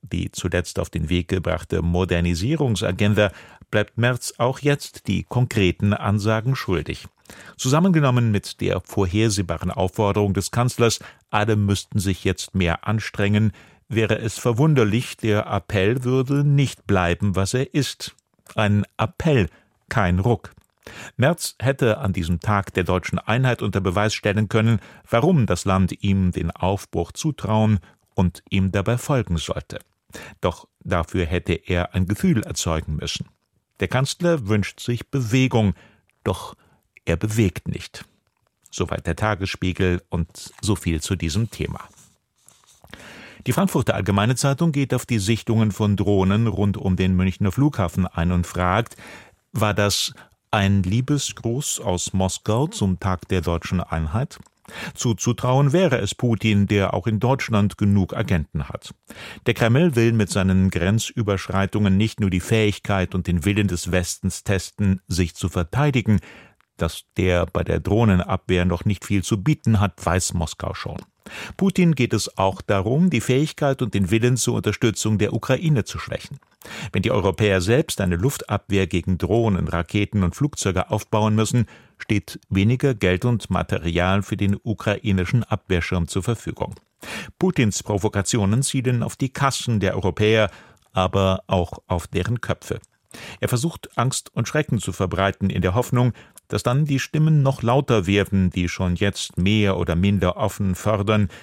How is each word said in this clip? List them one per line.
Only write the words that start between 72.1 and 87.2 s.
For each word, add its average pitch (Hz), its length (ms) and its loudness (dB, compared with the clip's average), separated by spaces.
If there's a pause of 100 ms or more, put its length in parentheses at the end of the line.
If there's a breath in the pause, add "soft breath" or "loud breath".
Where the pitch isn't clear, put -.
es - 240 -2
auch 95 240 0
darum, 117 480 2
die 123 120 2
Fähigkeit 139 600 0
und 117 120 -2
den 98 180 0
Willen 120 240 4
zur 117 200 -2
Unterstützung 107 640 0
der 101 160 0
Ukraine 131 520 0
zu - 140 -10
schwächen. - 380 -10 (540 loud breath)
Wenn 107 100 0
die 107 100 0
Europäer 98 500 2
selbst 117 400 0
eine 90 140 2
Luftabwehr 98 720 -2
gegen 90 300 0
Drohnen, 92 500 0
Raketen 95 560 -2
und 85 120 0
Flugzeuge 95 560 -2
aufbauen 107 420 0
müssen, 110 340 2 (300 loud breath)
steht - 420 -4 (100)
weniger 123 440 2
Geld 92 300 0
und 120 260 0
Material 87 720 0
für 107 140 -6
den 98 260 0
ukrainischen 107 800 0
Abwehrschirm 90 640 -2
zur - 160 -4
Verfügung. - 520 -6 (640 loud breath)